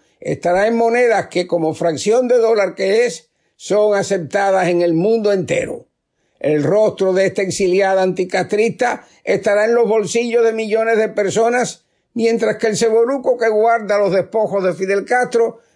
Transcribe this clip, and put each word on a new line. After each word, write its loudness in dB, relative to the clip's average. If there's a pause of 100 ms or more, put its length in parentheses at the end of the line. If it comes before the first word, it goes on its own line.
(180)
estará -2
en 0
monedas 2
que, -4
como -2
fracción 0
de 4
dólar 2
que 0
es, -8 (280)
son 2
aceptadas 0
en 0
el 2
mundo 0
entero. -4 (520)
El 0
rostro 2
de 2
esta -2
exiliada 0
anticastrista -2 (160)
estará 0
en 2
los 2
bolsillos 0
de 0
millones 0
de 0
personas, -2 (300)
mientras 0
que -2
el -2
ceboruco 0
que 0
guarda 2
los 0
despojos -2
de 0
Fidel -2
Castro -2 (160)